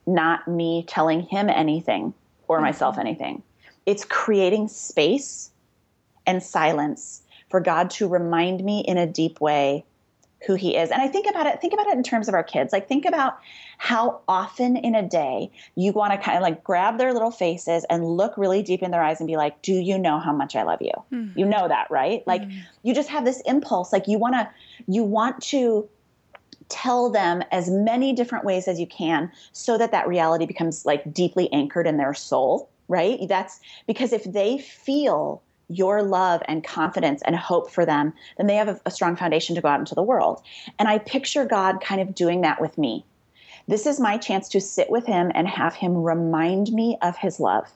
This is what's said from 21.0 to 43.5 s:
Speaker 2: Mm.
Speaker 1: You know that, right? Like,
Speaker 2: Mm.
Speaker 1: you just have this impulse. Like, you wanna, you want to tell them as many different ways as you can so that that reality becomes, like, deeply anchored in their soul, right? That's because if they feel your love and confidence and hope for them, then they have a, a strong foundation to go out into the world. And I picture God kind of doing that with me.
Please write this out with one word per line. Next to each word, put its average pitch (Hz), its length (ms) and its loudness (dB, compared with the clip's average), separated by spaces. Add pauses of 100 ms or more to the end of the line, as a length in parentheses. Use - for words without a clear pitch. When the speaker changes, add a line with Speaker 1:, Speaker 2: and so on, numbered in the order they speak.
Speaker 2:
Mm. 226 240 -6
Speaker 1:
You 196 120 0
know 202 200 2
that, 147 240 0
right? 156 360 0
Like, 190 160 0
Speaker 2:
Mm. 196 100 -12 (300)
Speaker 1:
you 240 120 0
just 294 140 0
have 285 160 -4
this 254 220 0
impulse. 220 440 0
Like, 196 160 2
you 208 120 2
wanna, 233 320 0 (360)
you 202 160 0
want 220 420 0
to 226 440 0 (800)
tell 247 420 0
them 180 400 2
as 180 200 0
many 233 420 2
different 240 320 -2
ways 185 240 0
as 170 120 -2
you 170 60 -4
can 165 440 -2 (220)
so - 260 -2
that 226 140 2
that - 160 0
reality 165 380 2
becomes, 165 400 -4
like, 147 260 -2
deeply 180 400 0
anchored 147 340 0
in 156 100 0
their 139 180 0
soul, - 540 0 (200)
right? 185 300 0 (100)
That's 196 320 -2 (260)
because 226 260 -2
if 214 120 -2
they 202 340 0
feel 208 840 -2 (260)
your 202 340 2
love 185 440 2
and 156 160 -4
confidence 160 600 -2
and 165 140 0
hope 170 340 0
for 170 160 2
them, 151 260 2 (240)
then 202 100 0
they 202 100 4
have 214 120 2
a, 190 180 -4
a 180 40 -4
strong 175 260 -2
foundation 165 380 0
to 170 80 -4
go - 60 2
out 143 120 4
into - 140 -6
the 220 80 0
world. 220 400 2 (360)
And 220 100 4
I 214 100 4
picture 269 460 -2
God 190 360 0
kind 190 200 -2
of 190 140 -4
doing 175 280 2
that 151 180 2
with 156 160 -4
me. 135 280 -2 (640)